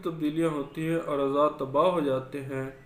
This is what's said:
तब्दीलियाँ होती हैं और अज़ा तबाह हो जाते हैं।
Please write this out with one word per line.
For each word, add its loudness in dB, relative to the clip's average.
तब्दीलियाँ 0
होती -4
हैं 0
और -2
अज़ा 4
तबाह 2
हो 2
जाते -2
हैं। -6